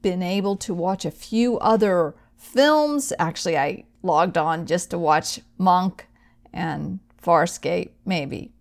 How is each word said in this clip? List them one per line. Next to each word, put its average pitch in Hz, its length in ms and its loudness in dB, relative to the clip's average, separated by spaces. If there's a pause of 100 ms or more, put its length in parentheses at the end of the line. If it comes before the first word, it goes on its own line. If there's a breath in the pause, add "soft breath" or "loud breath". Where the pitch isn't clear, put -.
been 185 220 -2
able 196 320 -2
to 196 180 -8
watch 180 300 -4
a 151 80 -4
few 233 480 0
other 190 560 2 (200 soft breath)
films. 294 840 2
Actually, 165 380 -2
I 139 260 -2 (180)
logged 170 340 2
on 160 300 0
just 175 240 -2
to 175 80 -4
watch 160 400 0 (180)
Monk 180 520 2 (440 soft breath)
and 160 460 -6 (240)
Farscape, 170 680 0 (140)
maybe. 143 460 -4 (100)